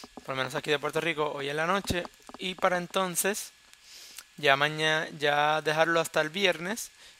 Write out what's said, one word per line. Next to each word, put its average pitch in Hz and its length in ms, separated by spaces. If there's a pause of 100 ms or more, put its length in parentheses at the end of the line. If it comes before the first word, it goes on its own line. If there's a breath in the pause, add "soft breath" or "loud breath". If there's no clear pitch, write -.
(160)
por - 140
lo 135 60
menos 131 200
aquí 151 140
de 147 80
Puerto 147 220
Rico, 151 320
hoy 139 160
en 143 80
la 156 100
noche. 185 380 (340)
Y 185 180
para 180 200
entonces, 185 760 (840 loud breath)
ya 139 220
maña-, 156 500 (100)
ya 147 440
dejarlo 160 400
hasta 160 180
el 156 80
viernes. 180 640 (280 loud breath)